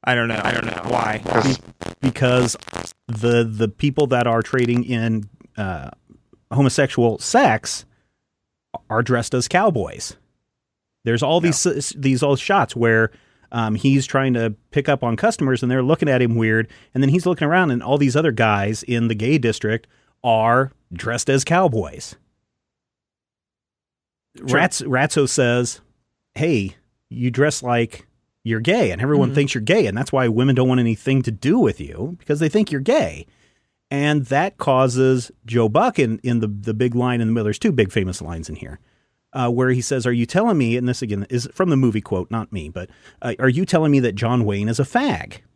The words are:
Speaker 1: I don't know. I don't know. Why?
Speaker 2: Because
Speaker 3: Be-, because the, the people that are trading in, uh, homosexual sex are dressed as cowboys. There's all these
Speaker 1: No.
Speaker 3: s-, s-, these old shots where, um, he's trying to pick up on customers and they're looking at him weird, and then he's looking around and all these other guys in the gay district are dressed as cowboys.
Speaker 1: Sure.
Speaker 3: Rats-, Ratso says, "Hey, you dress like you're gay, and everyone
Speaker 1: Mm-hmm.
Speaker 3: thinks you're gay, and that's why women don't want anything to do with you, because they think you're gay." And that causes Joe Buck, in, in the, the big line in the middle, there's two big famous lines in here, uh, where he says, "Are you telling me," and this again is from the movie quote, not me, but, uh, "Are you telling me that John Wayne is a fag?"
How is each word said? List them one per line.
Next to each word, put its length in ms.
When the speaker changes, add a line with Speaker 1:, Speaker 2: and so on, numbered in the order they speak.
Speaker 1:
I 120
don't 120
know. 160
I 80
don't 140
know. 160
Why? 320
Speaker 2:
Because 340
Speaker 3:
Be-, 440
because 560
the, 360
the 240
people 400
that 180
are 160
trading 420
in, 460
uh, 360
homosexual 680
sex 680
are 140
dressed 320
as 120
cowboys. 680
There's 160
all 180
these 260
Speaker 1:
No. 80
Speaker 3:
s-, 40
s-, 40
these 280
old 160
shots 360
where, 360
um, 240
he's 320
trying 260
to 220
pick 180
up 140
on 120
customers 460
and 100
they're 120
looking 260
at 140
him 120
weird, 320
and 100
then 80
he's 160
looking 200
around 220
and 140
all 160
these 160
other 160
guys 520
in 240
the 80
gay 220
district 480
are 480
dressed 380
as 140
cowboys. 720
Speaker 1:
Sure. 100
Speaker 3:
Rats-, 340
Ratso 480
says, 520
"Hey, 420
you 220
dress 320
like 440
you're 160
gay, 320
and 100
everyone 280
Speaker 1:
Mm-hmm. 60
Speaker 3:
thinks 180
you're 80
gay, 260
and 100
that's 140
why 160
women 280
don't 120
want 120
anything 420
to 100
do 280
with 200
you, 400
because 200
they 100
think 220
you're 100
gay." 460
And 340
that 320
causes 760
Joe 240
Buck, 300
in, 240
in 160
the, 80
the 260
big 220
line 260
in 60
the 60
middle, 120
there's 140
two 120
big 200
famous 300
lines 280
in 60
here, 240
uh, 180
where 200
he 120
says, 260
"Are 40
you 140
telling 320
me," 180
and 140
this 140
again 260
is 240
from 160
the 80
movie 240
quote, 300
not 200
me, 180
but, 200
uh, 180
"Are 100
you 160
telling 260
me 100
that 140
John 280
Wayne 260
is 100
a 40
fag?" 540